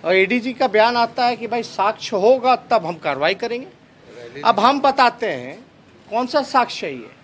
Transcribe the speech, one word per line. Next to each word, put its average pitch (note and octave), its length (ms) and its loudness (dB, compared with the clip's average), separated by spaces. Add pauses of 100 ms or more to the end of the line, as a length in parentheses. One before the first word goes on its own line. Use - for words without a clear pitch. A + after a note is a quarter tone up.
और F3 100 2
ईडीजी A3 380 0
का C4 140 0
बयान A3 300 4
आता A#3 280 0
है A#3+ 100 2
कि A3+ 120 -10
भाई A#3 160 -4
साक्ष्य G#3+ 540 -4
होगा B3 380 4
तब A3+ 300 0
हम E3+ 100 -6
कार्रवाई D#3 400 -2
करेंगे। G3+ 1080 -12
अब G#3 140 2
हम C4+ 220 2
बताते C4 460 2
हैं C#3 300 -8 (520)
कौन A#3+ 180 -4
सा C#4+ 140 0
साक्ष्य B3 460 -2
है C#3+ 60 -8
ये। A#2+ 160 -14 (140)